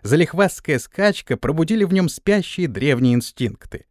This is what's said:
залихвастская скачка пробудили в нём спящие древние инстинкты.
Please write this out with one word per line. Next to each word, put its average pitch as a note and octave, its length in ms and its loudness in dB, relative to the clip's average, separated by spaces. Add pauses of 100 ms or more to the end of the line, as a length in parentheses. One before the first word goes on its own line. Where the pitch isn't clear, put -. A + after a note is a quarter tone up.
залихвастская D#3+ 760 0
скачка - 600 -2
пробудили E3 460 0
в F3+ 80 0
нём F#3+ 160 2
спящие F#3+ 600 -2
древние B2 480 2
инстинкты. - 760 -6